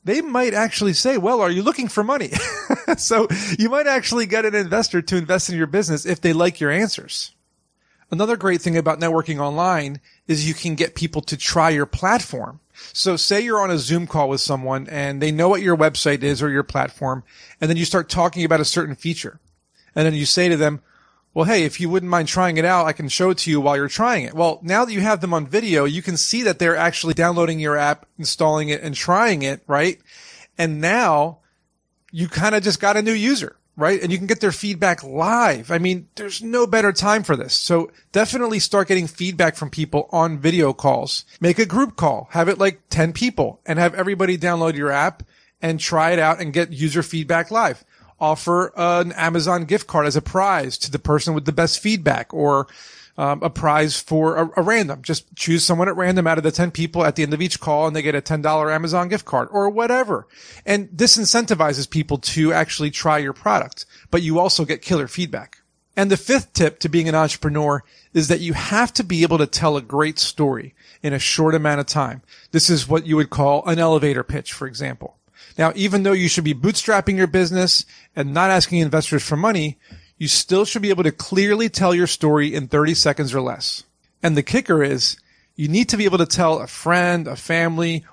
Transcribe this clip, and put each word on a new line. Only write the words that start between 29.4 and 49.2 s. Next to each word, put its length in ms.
it, 240
right? 320
And 220
now 580
you 140
kinda 320
just 180
got 200
a 20
new 140
user, 420
right? 280
And 100
you 60
can 80
get 140
their 120
feedback 500
live. 680
I 80
mean, 380
there's 260
no 240
better 260
time 300
for 140
this. 180
So 360
definitely 460
start 300
getting 180
feedback 500
from 140
people 420
on 240
video 380
calls. 500
Make 180
a 60
group 320
call, 360
have 180
it, 80
like, 320
ten 240
people, 500
and 140
have 160
everybody 420
download 400
your 140
app 320
and 180
try 300
it 80
out 200
and 140
get 180
user 320
feedback 480
live. 320
Offer 560
an 360
Amazon 520